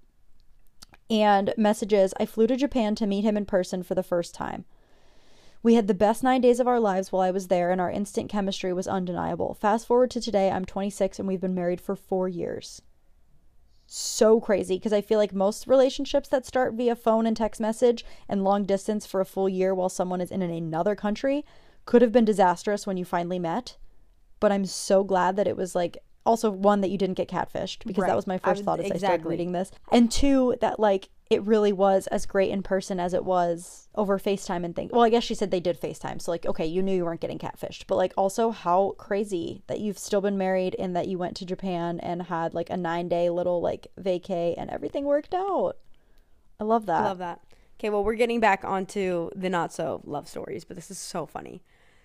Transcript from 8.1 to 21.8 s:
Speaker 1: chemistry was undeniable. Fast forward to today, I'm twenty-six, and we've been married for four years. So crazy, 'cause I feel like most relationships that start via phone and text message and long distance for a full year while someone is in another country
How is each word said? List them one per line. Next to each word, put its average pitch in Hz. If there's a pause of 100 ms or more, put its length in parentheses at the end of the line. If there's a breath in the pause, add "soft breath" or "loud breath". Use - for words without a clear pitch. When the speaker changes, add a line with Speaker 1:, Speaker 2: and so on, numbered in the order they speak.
Speaker 1:
chemistry 196
was 180
undeniable. 175
Fast 220
forward 247
to 233
today, 196
I'm 185
twenty-six, 196
and 196
we've 190
been 185
married 180
for -
four 185
years. - (1040)
So -
crazy, 185
'cause 214
I 208
feel 214
like 202
most 196
relationships 269
that 262
start 254
via 233
phone 226
and 220
text 214
message 226 (240 loud breath)
and 202
long 202
distance 196
for 190
a 190
full 190
year 185
while 185
someone 185
is 180
in 190
another 170
country 269 (400 soft breath)